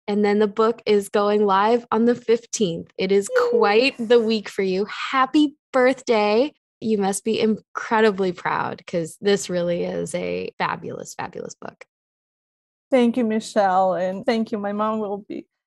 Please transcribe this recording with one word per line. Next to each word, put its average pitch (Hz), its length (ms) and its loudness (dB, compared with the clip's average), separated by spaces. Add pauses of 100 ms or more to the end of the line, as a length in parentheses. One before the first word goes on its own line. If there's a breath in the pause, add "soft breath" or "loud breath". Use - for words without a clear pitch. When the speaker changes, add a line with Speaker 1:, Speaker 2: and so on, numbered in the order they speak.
Speaker 1:
and 208 180 0
then 208 140 2
the 214 80 4
book 226 400 0
is 202 220 2
going 208 380 2
live 214 440 2
on 226 140 2
the 240 100 4
fifteenth. 220 840 -2
It 190 120 -2
is 202 180 2
Speaker 2:
Yay. 494 220 2
Speaker 1:
quite 220 480 4
the 240 220 4
week 220 280 0
for - 140 -4
you. 190 240 0 (240)
Happy 269 460 2 (160)
birthday. 247 800 2 (280)
You 220 180 0
must 196 260 -2
be 220 160 -2
incredibly 214 920 0
proud - 540 -6
'cause 165 340 -6
this 196 280 0
really 175 360 -2
is 175 300 -6
a 180 440 -6
fabulous, - 560 -8
fabulous - 400 -12
book. - 320 -18 (1040)
Speaker 2:
Thank 240 260 2
you, 254 80 0
Michelle. 196 680 0
And 185 320 -4
thank 226 240 -2
you. 220 80 -6
My 202 140 -6
mom 214 260 -2
will 202 200 -6
be - 280 -14 (200)